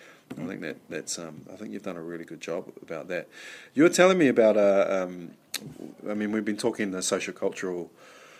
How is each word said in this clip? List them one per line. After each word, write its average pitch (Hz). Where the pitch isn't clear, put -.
I -
think 95
that, 80
that's, -
um, 78
I 90
think 107
you've 101
done 92
a 82
really 85
good 80
job 82
about 78
that. 87
You 139
were 170
telling 185
me 156
about, 110
uh, 98
um, 90
I 104
mean, 104
we've 107
been 104
talking 107
the 92
sociocultural 92